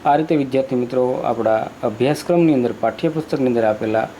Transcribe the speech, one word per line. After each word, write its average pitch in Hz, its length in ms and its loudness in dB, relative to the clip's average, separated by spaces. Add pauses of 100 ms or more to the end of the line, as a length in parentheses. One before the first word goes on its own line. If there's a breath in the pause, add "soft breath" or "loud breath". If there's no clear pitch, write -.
આ 147 120 4
રીતે 156 200 2
વિદ્યાર્થી 135 400 0
મિત્રો, 123 360 0 (120)
આપણા 110 460 0 (120)
અભ્યાસક્રમની 147 720 2
અંદર, 120 260 0
પાઠ્યપુસ્તકની 156 680 -2
અંદર 117 180 2
આપેલા 110 440 0 (120)